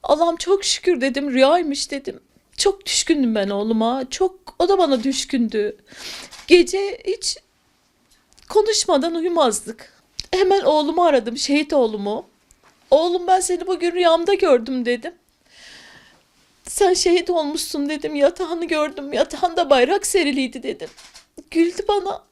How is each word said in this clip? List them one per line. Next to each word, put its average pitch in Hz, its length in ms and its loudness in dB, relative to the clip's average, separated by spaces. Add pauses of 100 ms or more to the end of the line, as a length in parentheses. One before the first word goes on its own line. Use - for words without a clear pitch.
"Allah'ım 330 340 2
çok 392 280 0
şükür." - 360 0
dedim, 277 300 -2
"rüyaymış." 285 600 2
dedim. 277 300 -10 (360)
Çok 392 300 -2
düşkündüm 262 480 0
ben 202 140 -2
oğluma, 226 600 -2
çok, - 480 -4
o 349 100 0
da 392 100 4
bana 277 240 2
düşkündü. 233 760 -2 (720)
Gece 381 600 2
hiç - 300 -6 (1120)
konuşmadan 381 680 0
uyumazdık. 311 760 -2 (380)
Hemen 381 300 2
oğlumu 302 440 2
aradım, 240 320 2
şehit 294 360 -2
oğlumu. 220 540 -2 (640)
"Oğlum 349 360 2
ben 370 140 4
seni 359 260 -4
bugün 349 260 -2
rüyamda 339 420 2
gördüm." 254 500 2
dedim. 240 300 -4 (1500)
"Sen 381 260 2
şehit 359 360 2
olmuşsun." 302 580 -4
dedim, 302 260 -6
"yatağını 330 500 0
gördüm, 302 480 -4
yatağında 330 580 -2
bayrak 285 360 2
seriliydi." 269 560 -4
dedim. - 260 -10 (640)
Güldü 339 380 -2
bana. 403 440 -2